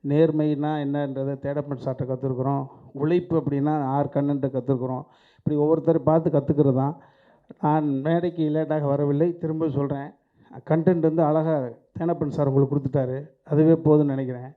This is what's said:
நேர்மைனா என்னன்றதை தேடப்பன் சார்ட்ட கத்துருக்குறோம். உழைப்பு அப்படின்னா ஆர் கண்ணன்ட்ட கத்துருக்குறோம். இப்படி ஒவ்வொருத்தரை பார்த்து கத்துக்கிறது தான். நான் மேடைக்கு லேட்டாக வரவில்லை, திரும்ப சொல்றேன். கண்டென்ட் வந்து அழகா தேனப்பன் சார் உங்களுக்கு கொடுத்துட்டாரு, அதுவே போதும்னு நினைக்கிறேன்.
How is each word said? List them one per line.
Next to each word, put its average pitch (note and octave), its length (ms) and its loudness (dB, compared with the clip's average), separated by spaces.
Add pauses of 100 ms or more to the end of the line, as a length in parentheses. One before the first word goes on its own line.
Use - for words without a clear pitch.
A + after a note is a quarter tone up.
நேர்மைனா D3+ 640 2 (140)
என்னன்றதை C#3 580 -4
தேடப்பன் C#3+ 400 -6
சார்ட்ட C3 260 -4
கத்துருக்குறோம். C3+ 560 -4 (260)
உழைப்பு E3 460 0
அப்படின்னா C#3+ 440 0
ஆர் C#3 340 -2
கண்ணன்ட்ட C#3+ 400 0
கத்துருக்குறோம். B2+ 480 -4 (320)
இப்படி D3+ 260 -2
ஒவ்வொருத்தரை D#3 360 2 (120)
பார்த்து D#3+ 180 2
கத்துக்கிறது C#3+ 460 2
தான். C#3 260 -2 (600)
நான் D3+ 260 2 (200)
மேடைக்கு E3 420 0
லேட்டாக D#3 320 -2
வரவில்லை, C#3+ 560 0
திரும்ப D#3+ 320 -2
சொல்றேன். C#3 420 -4 (580)
கண்டென்ட் D#3+ 380 4
வந்து D#3+ 160 2
அழகா D#3 320 2 (440)
தேனப்பன் E3 360 -2
சார் C#3+ 120 0
உங்களுக்கு C3+ 280 2
கொடுத்துட்டாரு, C3 420 -2 (260)
அதுவே D#3 280 4
போதும்னு D3+ 420 4
நினைக்கிறேன். B2+ 440 -6